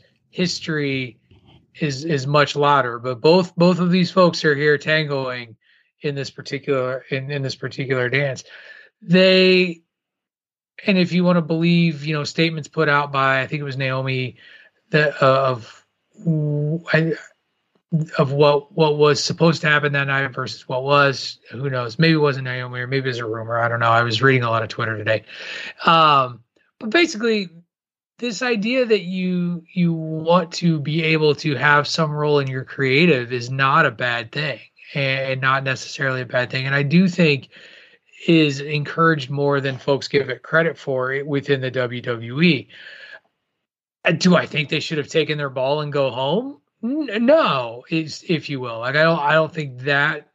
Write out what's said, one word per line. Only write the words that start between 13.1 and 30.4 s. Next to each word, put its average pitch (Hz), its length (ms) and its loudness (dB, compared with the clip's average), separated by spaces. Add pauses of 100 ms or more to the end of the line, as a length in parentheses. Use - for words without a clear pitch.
by, 135 300 2
I 127 60 -4
think 151 140 -6
it 143 40 -8
was 131 120 -8
Naomi, 131 600 -4 (520)
that, 151 320 2
uh, 135 240 6
of, 123 400 -6 (1080)
I, 160 220 0 (1040)
of 135 140 0
what, 143 400 2
what 151 260 2
was 147 260 4
supposed 165 380 0
to 156 60 -2
happen 147 260 2
that 139 140 -2
night 135 260 -2
versus 131 340 -10
what 131 160 -4
was, 139 560 0 (120)
who 135 180 -8
knows? 123 300 -6
Maybe 165 140 4
it 156 40 4
wasn't 135 280 0
Naomi, 123 340 -8
or 123 80 -8
maybe 131 220 -2
it's 120 100 -6
a 120 60 -6
rumor. 113 340 -4
I 117 80 0
don't 117 120 -2
know. 117 120 2
I 117 100 6
was 117 200 -2
reading 127 220 4
a 120 60 -2
lot 113 140 0
of 107 60 -8
Twitter 110 280 -6
today. 107 260 -2 (600)
Um, 143 560 4 (380)
but 226 100 -8
basically, 220 600 0 (680)
this 240 240 -8
idea 247 440 0
that 214 160 2
you, 180 720 -2
you 170 220 2
want 160 600 0